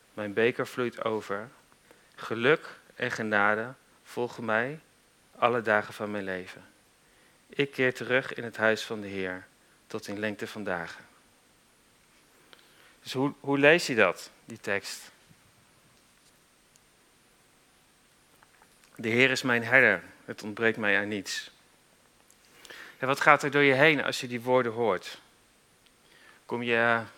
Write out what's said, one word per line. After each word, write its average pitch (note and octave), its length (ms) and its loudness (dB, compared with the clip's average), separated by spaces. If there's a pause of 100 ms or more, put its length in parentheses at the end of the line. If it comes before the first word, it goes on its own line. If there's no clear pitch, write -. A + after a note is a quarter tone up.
(140)
mijn G#2 180 -6
beker A#2+ 340 2
vloeit - 380 -4
over. G#2+ 440 -4 (640)
Geluk A#2+ 520 -2 (280)
en B2 160 -4
genade G#2+ 640 0 (280)
volgen A#2+ 420 -8
mij A#2 360 -2 (600)
alle A#2+ 200 2
dagen G#2 320 0
van G#2 160 -8
mijn G#2 140 -6
leven. F#2 400 -10 (840)
Ik C#3+ 220 -2
keer B2+ 240 0
terug B2 400 -2
in B2 100 -10
het A2+ 120 -12
huis A2 260 2
van A2 180 -8
de G2+ 60 -10
Heer, F#2+ 400 -6 (400)
tot G#2+ 200 -10
in G2+ 120 -8
lengte G#2+ 280 -6
van G#2+ 180 -10
dagen." F2 400 -6 (2000)
Dus - 100 -12
hoe, C3+ 280 0
hoe C#3 180 0
lees D#3 280 6
je C3+ 80 -4
dat, G2 360 2 (140)
die A2+ 160 -16
tekst? - 500 -6 (3750)
"De A#2 140 -6
Heer B2+ 220 4
is C3 120 -2
mijn A#2 220 0
herder, A2+ 380 4 (220)
het - 180 -14
ontbreekt A2 340 -2
mij G2+ 220 0
aan G2+ 100 -2
niets." - 420 -6 (1500)
En C3 80 -6
wat C3+ 140 0
gaat D3 220 6
er D3 80 0
door C#3+ 120 4
je C#3 120 6
heen C#3+ 300 6
als - 160 -2
je C3+ 60 -6
die A#2+ 140 -6
woorden B2 320 2
hoort? G#2+ 480 -2 (1300)
Kom A#2+ 160 -6
je A#2 380 2 (180)